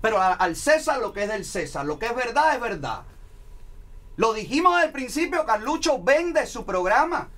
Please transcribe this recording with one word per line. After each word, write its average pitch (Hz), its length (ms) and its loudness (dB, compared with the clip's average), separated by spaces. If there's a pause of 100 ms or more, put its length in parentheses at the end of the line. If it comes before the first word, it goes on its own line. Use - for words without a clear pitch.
Pero 214 200 4
a-, 185 120 4
al 180 220 0
César 302 440 2
lo 208 140 -4
que 202 100 -4
es 202 60 -2
del 202 160 -4
César, 147 400 -6
lo 156 140 -4
que 226 80 -2
es 240 80 -2
verdad 262 400 2
es 247 60 -4
verdad. 139 400 -6 (1120)
Lo 226 180 2
dijimos 269 420 2
desde 330 120 4
el 311 60 -8
principio, 311 520 -2
Carlucho 254 560 0
vende 302 460 2
su 220 180 -10
programa. 208 720 2